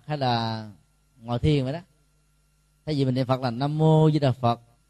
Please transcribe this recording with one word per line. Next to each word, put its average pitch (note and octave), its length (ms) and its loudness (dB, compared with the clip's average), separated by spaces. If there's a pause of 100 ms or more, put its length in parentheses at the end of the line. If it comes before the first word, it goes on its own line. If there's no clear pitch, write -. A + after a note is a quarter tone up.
hay D3+ 120 -6
là A2+ 500 -4 (540)
ngồi A#2 180 -6
thiền D3 240 2
vậy B2+ 100 -6
đó. E3 60 -10 (1080)
Thay D#3 100 -4
vì C#3 100 0
mình B2+ 100 0
niệm B2+ 120 -2
Phật B2+ 140 0
là B2+ 100 -2
Nam C#3+ 260 -4
Mô D#3 340 6
Di D3+ 80 0
Đà C#3+ 120 2
Phật, A#2 300 -2 (280)